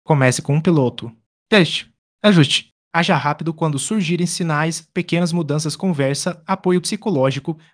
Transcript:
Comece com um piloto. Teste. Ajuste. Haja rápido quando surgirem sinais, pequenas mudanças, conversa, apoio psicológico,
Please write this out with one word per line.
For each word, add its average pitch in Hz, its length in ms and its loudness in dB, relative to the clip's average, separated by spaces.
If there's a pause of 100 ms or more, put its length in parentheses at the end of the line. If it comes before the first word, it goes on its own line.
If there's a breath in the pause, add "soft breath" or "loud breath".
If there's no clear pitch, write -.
Comece 135 380 2
com 143 140 -2
um 156 60 0
piloto. 135 500 0 (360)
Teste. - 400 2 (340)
Ajuste. 175 480 4 (220)
Haja 170 240 0
rápido 151 380 -2
quando 156 240 -2
surgirem 175 480 -2
sinais, 160 560 -2 (100)
pequenas 170 400 -2
mudanças, 156 440 -2
conversa, 156 720 -2
apoio 180 340 0
psicológico, 147 760 -2 (180 soft breath)